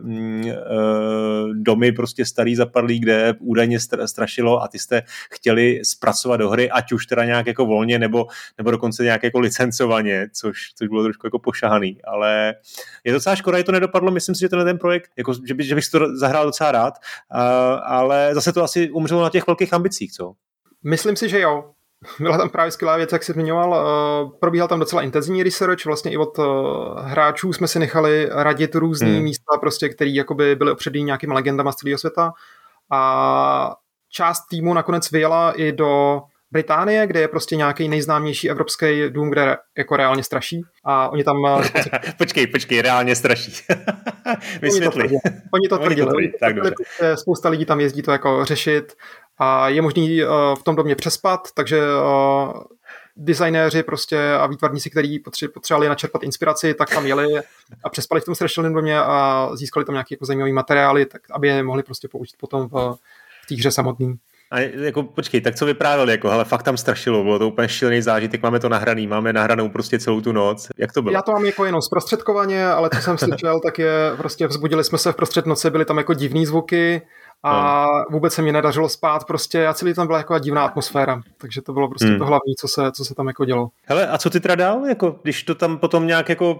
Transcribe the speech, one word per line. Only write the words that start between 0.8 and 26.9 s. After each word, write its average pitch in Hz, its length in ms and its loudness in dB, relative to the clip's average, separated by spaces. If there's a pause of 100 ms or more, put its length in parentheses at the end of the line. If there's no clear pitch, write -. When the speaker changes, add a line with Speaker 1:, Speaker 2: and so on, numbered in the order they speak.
Speaker 1:
domy 113 380 4
prostě 120 340 -2
starý, 117 300 0
zapadlý, 117 440 2
kde 113 400 4
údajně 117 400 2
stra-, 113 280 -4
strašilo 120 560 0
a 101 40 -6
ty 101 120 -12
jste 117 220 -2 (300)
chtěli 117 540 2
zpracovat 117 520 -2
do 107 120 0
hry, 123 220 0
ať 123 200 -2
už 117 140 -2
teda 117 200 0
nějak 120 220 0
jako 120 180 0
volně, 110 340 2
nebo, 117 280 0 (300)
nebo 113 140 -2
dokonce 117 320 0
nějak 113 200 2
jako 120 160 2
licencovaně, 113 960 0
což, 104 240 -6 (180)
což 110 120 -4
bylo 107 160 0
trošku 110 240 -4
jako 113 120 -4
pošahaný. 104 640 0
Ale 107 520 0 (480)
je 120 100 0
docela 185 220 0
škoda, 190 220 0
že 180 60 2
to 190 80 -2
nedopadlo. 185 400 2
Myslím 180 240 -2
si, - 60 -6
že 185 80 2
tenhle 180 160 0
ten 175 120 0
projekt, 175 400 -2
jako, 127 160 -2 (140)
že 127 60 -4
by, 139 100 -4
že 139 120 -2
bych - 100 0
si - 60 -8
to 147 260 2
zahrál 139 280 2
docela 147 260 0
rád, 123 220 2 (380)
a, 127 420 2
ale 135 600 2
zase 151 200 0
to 175 100 2
asi 165 280 0
umřelo 160 300 0
na 165 80 2
těch 165 180 0
velkých 175 260 0
ambicích, 175 380 -2
co? 90 220 -12 (500)
Speaker 2:
Myslím 160 320 0
si, 214 140 -2
že 202 100 2
jo. 147 240 2 (560)
Byla 160 180 2
tam 165 120 2
právě 165 220 0
skvělá 165 260 0
věc, 165 140 -2
jak 165 120 0
jsi 170 100 -4
zmiňoval, 165 420 0
eh, 147 540 0 (100)
probíhal 170 280 2
tam 170 120 0
docela 160 220 0
intenzivní 151 420 0
research, 180 420 2
vlastně 151 260 -2
i - 60 -2
od, 151 220 -2
eh, 151 40 2 (580)